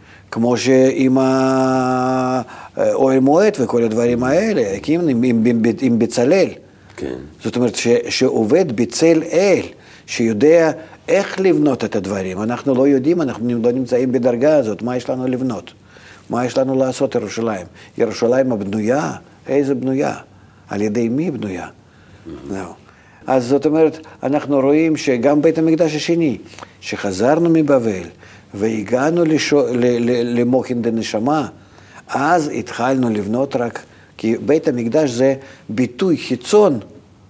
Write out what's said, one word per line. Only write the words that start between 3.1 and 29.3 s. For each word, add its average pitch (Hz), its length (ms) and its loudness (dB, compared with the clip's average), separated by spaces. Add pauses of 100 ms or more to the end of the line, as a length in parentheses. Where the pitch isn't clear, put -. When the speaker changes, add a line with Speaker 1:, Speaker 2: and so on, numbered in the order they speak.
Speaker 1:
מועד 160 400 4
וכל 117 240 0
הדברים 120 400 0
האלה, 147 520 0
הקים 151 260 -2
עם, 127 220 0
עם, 117 220 2
עם, 117 160 2 (200)
עם 117 180 2
בצלאל. 127 480 2 (500)
Speaker 2:
כן. 64 180 -8 (280)
Speaker 1:
זאת 107 120 -4
אומרת 120 200 0
ש-, - 120 -4 (220)
שעובד 127 680 2
בצל 160 460 2 (100)
אל, 165 300 2 (440)
שיודע 147 680 4 (360)
איך 196 320 -2
לבנות 151 440 2
את 110 120 -2
הדברים. 95 460 -4
אנחנו 120 340 -2
לא 135 120 4
יודעים, 143 340 2
אנחנו 120 420 -2
לא 120 80 2
נמצאים 127 400 0
בדרגה 127 460 2
הזאת, 107 240 -2
מה 123 160 -4
יש 120 120 -8
לנו 127 180 -4
לבנות? 123 440 -4 (580)
מה 117 160 -2
יש 120 120 -4
לנו 135 180 0
לעשות 131 400 0
ירושלים? 107 500 -4 (320)
ירושלים 120 540 0
הבנויה? 110 600 -2 (360)
איזה 139 280 0
בנויה? 135 400 -4 (540)
על 101 120 -6
ידי 110 280 -2
מי 151 220 -2
בנויה? 95 360 -8
Speaker 2:
Mhm. - 600 -20 (200)
Speaker 1:
זהו. 95 240 -10 (540)
אז 131 180 0
זאת 135 200 0
אומרת, 156 320 2 (260)
אנחנו 139 360 0
רואים 151 380 2
שגם 139 440 0
בית 160 160 2
המקדש 160 380 2
השני, 151 420 0 (440)
שחזרנו 123 680 0
מבבל, 131 540 2 (500)
והגענו 117 720 0
לשו-, 147 420 2